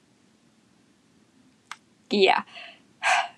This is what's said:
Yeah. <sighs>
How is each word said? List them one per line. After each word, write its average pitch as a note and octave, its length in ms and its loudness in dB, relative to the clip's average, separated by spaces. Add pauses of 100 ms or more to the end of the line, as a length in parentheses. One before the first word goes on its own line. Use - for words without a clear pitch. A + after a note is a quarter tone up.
(2000)
Yeah. G3 340 2 (580)
<sighs> - 220 0 (140)